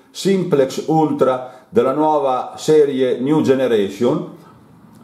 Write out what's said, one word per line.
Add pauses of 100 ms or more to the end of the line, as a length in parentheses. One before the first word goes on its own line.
(100)
Simplex
Ultra
della
nuova
serie
New
Generation. (680)